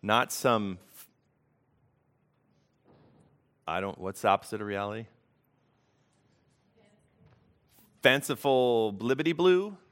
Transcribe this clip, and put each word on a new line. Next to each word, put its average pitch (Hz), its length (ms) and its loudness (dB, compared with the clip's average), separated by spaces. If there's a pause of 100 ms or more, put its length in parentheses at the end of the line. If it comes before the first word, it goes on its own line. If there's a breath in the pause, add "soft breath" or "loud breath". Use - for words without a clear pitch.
Not 110 280 2
some, 104 460 0 (3000)
I 82 120 -4
don't, 95 180 -6
what's 95 240 -12
the 110 60 2
opposite 101 340 0
of 104 60 -8
reality? 104 400 -6 (3000)
Fanciful 127 920 2
blibbity 131 420 -2
blue 185 420 2 (140)